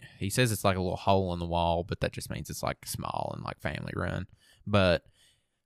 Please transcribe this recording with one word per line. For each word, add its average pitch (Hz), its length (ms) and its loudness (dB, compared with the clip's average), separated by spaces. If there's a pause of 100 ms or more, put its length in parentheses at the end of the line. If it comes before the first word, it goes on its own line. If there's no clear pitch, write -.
(180)
he 98 120 -4
says 127 200 2
it's 104 140 -2
like 95 120 4
a 95 40 0
little 90 160 0
hole 98 380 4
in 87 40 -2
the 85 80 -2
wall, 85 380 2
but - 160 -4
that - 120 0
just - 180 -10
means - 200 -8
it's, - 120 -6
like, - 240 -4
small - 500 -6
and, - 80 -10
like, - 160 -8
family - 340 -6
run. 92 320 -4 (400)
But 95 380 4 (600)